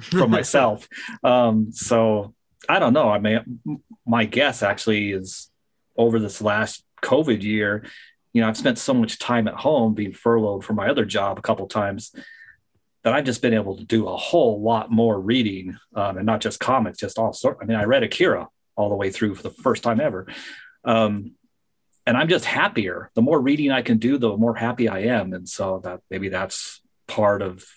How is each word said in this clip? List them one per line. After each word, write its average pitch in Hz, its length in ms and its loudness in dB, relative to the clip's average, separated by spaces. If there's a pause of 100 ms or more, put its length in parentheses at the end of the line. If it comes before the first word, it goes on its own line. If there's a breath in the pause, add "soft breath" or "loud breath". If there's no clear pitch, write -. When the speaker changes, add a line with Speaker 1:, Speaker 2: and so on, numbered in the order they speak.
Speaker 1:
from 156 300 2
Speaker 2:
<laughs> - 20 4
Speaker 1:
myself. 123 560 2 (340 loud breath)
Um, 113 500 4
so 110 600 0 (340)
I 175 100 4
don't 180 140 4
know. 143 160 4
I 104 100 2
mean, 113 500 -2
m-, 151 140 -8 (240)
my 117 180 4
guess 120 380 0
actually 104 500 0
is 95 380 -8 (460)
over 117 220 4
this 104 240 -4
last 107 400 -2 (200)
covid 127 400 2
year, 107 420 -2 (480 loud breath)
you 117 100 2
know, 110 60 2
I've 110 80 -2
spent 123 220 0
so - 160 0
much 113 240 0
time 120 280 0
at 87 80 -4
home 120 400 2
being 104 180 -4
furloughed 107 520 0
from 107 120 -4
my 101 120 -2
other 139 160 0
job 98 340 -2
a - 40 -14
couple 107 260 -2
times 101 440 -4 (920 loud breath)
that 113 100 2
I've 147 100 0
just 123 160 -2
been 120 140 2
able 98 220 -2
to 90 80 -16
do 107 240 0
a 92 80 -4
whole 120 440 2
lot 113 300 0
more 113 300 4
reading, 95 580 -2 (160)
um, 101 220 -2
and 98 100 -4
not 110 140 0
just - 180 -6
comics, 117 400 0
just - 180 -8
all 113 160 0
sort. - 300 -2
I - 20 -10
mean, 113 120 0
I 104 80 0
read 123 180 2
Akira 110 460 0 (260)
all 104 140 0
the 101 80 -2
way 98 140 -2
through 101 260 -2
for - 80 -16
the - 60 -10
first - 340 -2
time 117 160 0
ever. 95 260 -4 (580 loud breath)
Um, 107 480 0 (760)
and 120 100 2
I'm 151 120 2
just 175 160 2
happier. 117 720 -2
The 113 80 2
more 147 180 4
reading 143 300 2
I 131 120 2
can 117 160 2
do, 123 200 2
the 113 180 0
more 113 180 2
happy 117 340 0
I 95 120 -4
am. 104 320 0
And 92 160 -12
so 95 360 -4
that, 90 160 -10 (100)
maybe 95 180 -6
that's 95 520 -6 (260)
part 101 360 0
of 92 220 -8 (120)